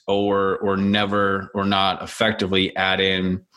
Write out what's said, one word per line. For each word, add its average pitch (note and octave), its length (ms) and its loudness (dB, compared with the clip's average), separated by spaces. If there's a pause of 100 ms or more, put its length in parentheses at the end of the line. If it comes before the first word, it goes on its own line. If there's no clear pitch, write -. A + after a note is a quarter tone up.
or, G2+ 520 0
or G2 180 0
never G2+ 800 0
or G2+ 100 0
not F#2+ 380 0
effectively F#2+ 760 0
add F#2+ 240 0
in F#2 440 0 (120)